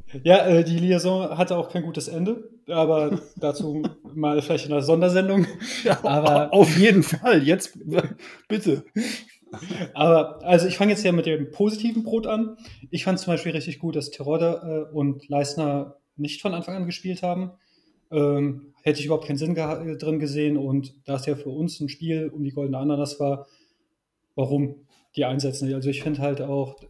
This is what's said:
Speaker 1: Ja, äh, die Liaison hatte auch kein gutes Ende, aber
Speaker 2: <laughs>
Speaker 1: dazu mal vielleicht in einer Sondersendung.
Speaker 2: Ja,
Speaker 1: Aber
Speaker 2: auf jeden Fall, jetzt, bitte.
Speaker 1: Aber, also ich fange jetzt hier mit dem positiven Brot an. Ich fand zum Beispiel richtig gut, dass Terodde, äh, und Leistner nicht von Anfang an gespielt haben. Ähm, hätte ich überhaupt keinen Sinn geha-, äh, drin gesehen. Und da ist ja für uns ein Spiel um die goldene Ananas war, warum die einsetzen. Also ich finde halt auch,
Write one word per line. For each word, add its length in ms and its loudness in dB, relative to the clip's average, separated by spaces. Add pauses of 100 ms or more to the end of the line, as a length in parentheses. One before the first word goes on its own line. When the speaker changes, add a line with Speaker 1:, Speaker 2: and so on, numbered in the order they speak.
(240)
Speaker 1:
Ja, 220 8
äh, 180 6
die 140 0
Liaison 600 0
hatte 180 2
auch 120 -4
kein 160 -4
gutes 240 -8
Ende, 420 -4 (160)
aber 640 2
Speaker 2:
<laughs> 80 -20
Speaker 1:
dazu 460 -4 (320)
mal 280 0
vielleicht 240 -2
in 60 -4
einer 100 0
Sondersendung. 640 4 (380)
Speaker 2:
Ja, 200 2
Speaker 1:
Aber 480 4
Speaker 2:
auf 240 8
jeden 280 8
Fall, 400 2
jetzt, 340 0 (720)
bitte. 360 0 (1080)
Speaker 1:
Aber, 500 4
also 220 6
ich 100 -2
fange 160 4
jetzt 100 0
hier 100 4
mit 140 2
dem 240 -2
positiven 520 0
Brot 240 -2
an. 300 -2 (340)
Ich 140 -6
fand 140 0
zum 140 -4
Beispiel 200 -2
richtig 260 -8
gut, 180 -6
dass 140 -6
Terodde, 800 -2
äh, 40 -16
und 340 -2
Leistner 680 -2 (200)
nicht 260 -8
von 120 -4
Anfang 220 -8
an 100 -6
gespielt 360 -8
haben. 300 -4 (580)
Ähm, 720 -2
hätte 180 0
ich 60 -8
überhaupt 200 -2
keinen 120 -4
Sinn 160 -2
geha-, 320 -4
äh, 100 -8
drin 220 -4
gesehen. 400 -2
Und 360 -2 (120)
da 100 -4
ist 100 -8
ja 80 -2
für 160 -8
uns 300 -6
ein 80 -6
Spiel 400 -6
um 160 -6
die 60 -4
goldene 280 -4
Ananas 420 -2
war, 260 -2 (880)
warum 520 -2 (300)
die 80 0
einsetzen. 480 -4
Also 160 -4
ich 140 -4
finde 180 -4
halt 220 -2
auch, 340 -4 (140)